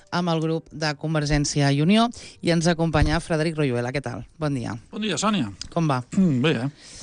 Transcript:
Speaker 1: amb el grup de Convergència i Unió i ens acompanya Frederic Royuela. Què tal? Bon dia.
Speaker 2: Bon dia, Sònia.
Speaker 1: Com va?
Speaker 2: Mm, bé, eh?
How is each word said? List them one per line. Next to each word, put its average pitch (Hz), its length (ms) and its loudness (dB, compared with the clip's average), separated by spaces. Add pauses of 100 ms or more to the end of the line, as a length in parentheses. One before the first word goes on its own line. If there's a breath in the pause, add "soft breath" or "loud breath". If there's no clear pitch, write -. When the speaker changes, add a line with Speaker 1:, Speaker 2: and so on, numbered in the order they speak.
(120 loud breath)
Speaker 1:
amb 175 220 -2
el 160 100 0
grup 160 320 -2
de 151 140 -4 (100)
Convergència 147 720 0
i 143 100 2
Unió 220 280 4 (340 loud breath)
i 170 80 2
ens 165 160 2
acompanya 160 560 2
Frederic 160 320 -2
Royuela. 127 400 0
Què 139 80 -4
tal? 117 220 -8 (120)
Bon 151 160 -2
dia. 117 220 -4 (160)
Speaker 2:
Bon 226 100 -10
dia, 208 140 -4
Sònia. 160 380 -2 (180)
Speaker 1:
Com 165 160 0
va? 131 140 0 (160)
Speaker 2:
Mm, 156 260 4
bé, 160 80 4 (140)
eh? - 20 0 (360 loud breath)